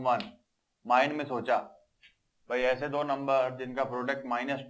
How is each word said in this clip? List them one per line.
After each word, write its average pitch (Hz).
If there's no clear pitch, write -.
one, 120
Mind 131
में 147
सोचा 123
भाई 123
ऐसे 135
दो 143
number 135
जिनका 131
product 127
minus 127